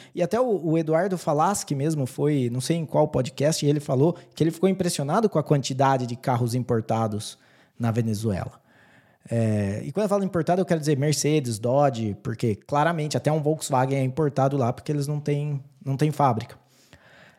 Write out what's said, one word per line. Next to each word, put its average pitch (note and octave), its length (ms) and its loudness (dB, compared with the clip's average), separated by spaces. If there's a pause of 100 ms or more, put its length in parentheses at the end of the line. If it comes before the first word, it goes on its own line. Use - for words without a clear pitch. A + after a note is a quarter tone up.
(140)
e F3 80 0
até F3 160 0
o, G3+ 340 0
o E3 40 4
Eduardo E3 400 2
Falaschi D#3+ 580 0
mesmo D3 300 -2
foi, C#3 480 0
não B2+ 80 -4
sei E3 160 0
em E3 80 -4
qual D3+ 240 2
podcast, C#3+ 560 -2
e C#3+ 40 4
ele D3 120 2
falou C#3+ 340 2 (200)
que D3+ 100 0
ele E3 60 2
ficou F#3 180 0
impressionado F3+ 640 0
com D#3 80 2
a D3 40 0
quantidade C3+ 640 2
de A#2+ 80 -6
carros A#2+ 400 0
importados A2 840 -2 (400)
na A#2 120 0
Venezuela. G#2+ 680 -2 (680)
É, G#2+ 540 0
e C#3+ 80 -8
quando G#3 120 -2
eu G3 40 0
falo G3 160 0
importado, F3+ 360 0
eu F3+ 40 2
quero E3 160 0
dizer D3 160 2
Mercedes, C#3+ 640 0
Dodge, A#2+ 640 0
porque A2+ 320 -2
claramente D3+ 600 -2
até C#3 160 0
um D#3 120 0
Volkswagen C#3 560 0
é C3+ 40 0
importado C#3 540 0
lá, B2+ 160 2
porque - 180 -8
eles C#3+ 160 -2
não D3 140 -4
têm, D3 420 -4 (220)
não C3+ 140 -2
têm D3+ 120 2
fábrica. B2+ 480 0 (800)